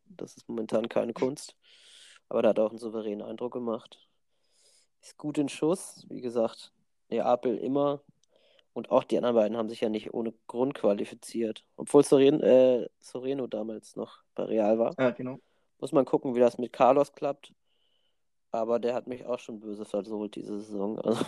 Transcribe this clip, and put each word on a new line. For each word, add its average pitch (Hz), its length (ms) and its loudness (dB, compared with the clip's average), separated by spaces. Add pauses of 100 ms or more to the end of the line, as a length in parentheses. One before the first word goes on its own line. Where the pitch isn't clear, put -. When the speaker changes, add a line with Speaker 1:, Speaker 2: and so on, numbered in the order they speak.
Speaker 1:
das - 320 -16
ist - 100 -20
momentan 113 400 -2
keine 113 260 -2
Kunst. - 420 -4 (760)
Aber 113 120 -2
der 113 80 4
hat 101 100 2
auch 107 100 2
einen 113 100 -16
souveränen 107 420 -6
Eindruck 113 320 -8
gemacht. 120 540 -8 (920)
Ist - 160 -20
gut 151 200 -8
in 143 120 0
Schuss, - 600 -4
wie 101 120 -14
gesagt, 117 500 -4 (380)
Neapel 120 480 0
immer. 143 440 -2 (720)
Und 120 160 -10
auch 131 140 4
die - 140 0
anderen 120 180 2
beiden 110 220 2
haben 113 100 -4
sich 113 140 -10
ja 117 80 0
nicht 107 240 -6
ohne 113 200 -6 (140)
Grund 127 280 -4
qualifiziert. 110 880 -4 (100)
Obwohl - 300 6
Soren-, 139 360 6
äh, 127 460 6 (120)
Soreno 131 480 -8
damals 110 500 -10
noch 110 220 -10 (140)
bei - 100 -6
Real 107 360 2
war. 117 180 0
Speaker 2:
Ja, 131 120 2
genau. 127 300 -8 (400)
Speaker 1:
Muss 135 120 -10
man 139 140 4
gucken, 139 300 -2
wie 120 40 2
das 123 180 4
mit 120 140 -6
Carlos 139 400 4
klappt. - 420 -8 (1000)
Aber 113 280 0
der 120 140 -2
hat 123 140 -6
mich 123 180 -10
auch 120 140 -4
schon 113 200 -14
böse 107 240 -10
versohlt 104 520 -4
diese 104 260 -8
Saison. 104 380 -4
Also, 113 280 0